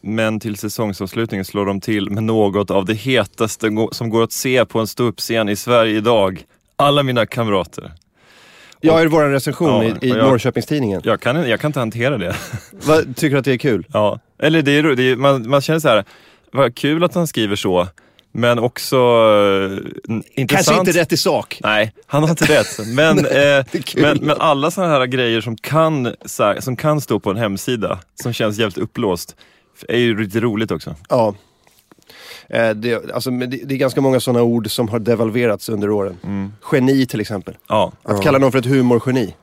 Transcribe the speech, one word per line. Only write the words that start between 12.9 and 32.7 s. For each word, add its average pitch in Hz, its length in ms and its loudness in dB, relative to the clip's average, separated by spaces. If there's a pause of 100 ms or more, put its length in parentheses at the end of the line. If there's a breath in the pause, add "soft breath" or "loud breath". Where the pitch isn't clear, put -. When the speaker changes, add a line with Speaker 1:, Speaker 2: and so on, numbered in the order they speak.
Speaker 2:
tycker 156 200 -2
du 139 40 2
att 117 60 -4
det 135 80 2
är 120 40 0
kul? 110 360 -2
Speaker 1:
Ja. 107 260 0 (200)
Eller 160 220 2
det 143 100 2
är 147 120 4
ro-, 151 120 2
det 127 80 0
är, 127 120 4
man, 131 340 2
man 139 120 4
känner 160 180 0
så 151 80 0
här, 107 160 4 (480 soft breath)
vad 123 240 0
kul 156 280 0
att 175 120 -2
han 170 120 0
skriver 104 280 -2
så, 90 320 0 (460 soft breath)
men 120 260 2
också, - 380 -4
eh, 104 800 4 (320)
n-, 110 220 -4
intressant. 131 180 -4 (180)
Speaker 2:
Kanske 160 120 4 (100)
inte 170 120 2
rätt 151 120 -2
i 151 40 0
sak. - 460 -2
Speaker 1:
Nej, 107 300 0 (120)
han 147 180 0
har 160 60 2
inte 165 160 0
rätt. 113 420 0
Speaker 2:
<laughs> 117 80 -6
Speaker 1:
Men, 160 240 4
eh, 147 60 2
Speaker 2:
Det 139 500 2
är 165 60 -2
kul. - 200 -4
Speaker 1:
men, 147 200 4
men 147 180 0
alla 151 320 0
såna 185 160 -2
här 135 180 2
grejer 123 360 0
som 113 160 -8
kan, 151 560 0 (120)
så - 180 -2
här, 101 180 2
som 127 140 -4
kan 151 260 0
stå 110 180 -2
på 107 120 -2
en 95 60 -2
hemsida, 104 600 -4 (240)
som 117 100 -4
känns 104 240 -2
jävligt 110 200 -2
uppblåst, 95 580 -4 (520 soft breath)
är 117 100 0
ju 117 260 2
lite 101 160 -2
roligt 110 320 -2
också. 78 240 -8 (140)
Speaker 2:
Ja. 110 260 2 (1120 loud breath)
Eh, 117 200 0
det, 107 420 -4